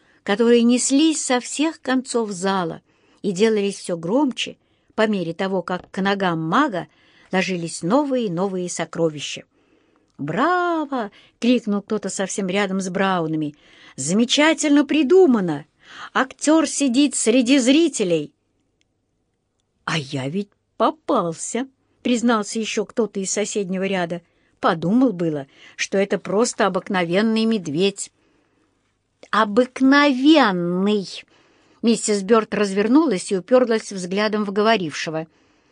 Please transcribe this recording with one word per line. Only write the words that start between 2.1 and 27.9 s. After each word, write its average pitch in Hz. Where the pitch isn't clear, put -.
зала 180
и 208
делались 202
все 175
громче 233
по 220
мере 175
того, 190
как 175
к 190
ногам 190
мага 180
ложились 175
новые 254
и -
новые 180
сокровища. 165
«Браво!» 277
крикнул 233
кто-то 208
совсем 190
рядом 190
с 185
Браунами. 165
«Замечательно 285
придумано! 254
Актер 285
сидит 277
среди 254
зрителей!» 226
«А 160
я 139
ведь 202
попался!» 233
признался 233
еще 214
кто-то 208
из 190
соседнего 190
ряда. 175
«Подумал 214
было, 160
что -
это 196
просто 208
обыкновенный 190
медведь». 190